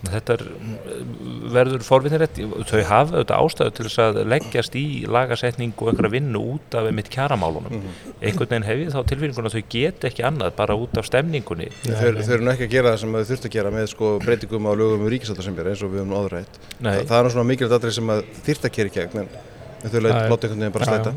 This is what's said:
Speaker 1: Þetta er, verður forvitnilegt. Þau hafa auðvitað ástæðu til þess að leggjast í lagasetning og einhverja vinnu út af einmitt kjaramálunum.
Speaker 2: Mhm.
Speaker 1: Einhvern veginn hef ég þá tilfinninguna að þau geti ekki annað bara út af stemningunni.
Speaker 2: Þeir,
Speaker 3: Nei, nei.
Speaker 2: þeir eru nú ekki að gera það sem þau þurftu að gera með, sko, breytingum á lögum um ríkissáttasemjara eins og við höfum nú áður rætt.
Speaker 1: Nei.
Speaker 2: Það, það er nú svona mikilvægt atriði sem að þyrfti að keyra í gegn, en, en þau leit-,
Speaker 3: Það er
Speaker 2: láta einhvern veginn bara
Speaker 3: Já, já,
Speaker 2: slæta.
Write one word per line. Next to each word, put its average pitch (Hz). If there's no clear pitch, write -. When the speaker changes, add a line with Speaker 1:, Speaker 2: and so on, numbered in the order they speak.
Speaker 1:
Þetta 104
er, 113
verður 127
forvitnilegt. 147
Þau 110
hafa 131
auðvitað -
ástæðu -
til 113
þess -
að 107
leggjast 123
í 131
lagasetning 120
og 113
einhverja 107
vinnu 120
út -
af 113
einmitt 110
kjaramálunum. 139
Speaker 2:
Mhm. 95
Speaker 1:
Einhvern 117
veginn 113
hef 117
ég 170
þá 135
tilfinninguna 135
að 107
þau 107
geti 139
ekki 117
annað 120
bara 104
út 117
af 110
stemningunni. 131
Speaker 2:
Þeir, 113
Speaker 3:
Nei, 120
nei. 110
Speaker 2:
þeir 120
eru 113
nú 127
ekki 123
að 107
gera 123
það 107
sem 110
þau 110
þurftu 123
að 107
gera 101
með, 110
sko, 107
breytingum 107
á 104
lögum 107
um 107
ríkissáttasemjara 95
eins 104
og 95
við 98
höfum 98
nú 98
áður 95
rætt. 90
Speaker 1:
Nei. 104
Speaker 2:
Það, -
það 113
er 123
nú 123
svona 120
mikilvægt 123
atriði 117
sem 113
að 107
þyrfti 147
að -
keyra 101
í -
gegn, 87
en, 92
en 110
þau 117
leit-, 110
Speaker 3:
Það 113
er 113
Speaker 2:
láta 113
einhvern 107
veginn 107
bara 110
Speaker 3:
Já, 113
já, 107
Speaker 2:
slæta. 110